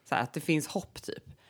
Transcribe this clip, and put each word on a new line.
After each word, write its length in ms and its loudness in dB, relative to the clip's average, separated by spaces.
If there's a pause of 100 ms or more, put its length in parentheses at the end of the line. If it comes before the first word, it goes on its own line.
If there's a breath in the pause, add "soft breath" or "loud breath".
Så 120 0
här, 80 6
att 100 -4
det 60 -4
finns 280 2
hopp, 360 -6
typ. 200 -8 (260 soft breath)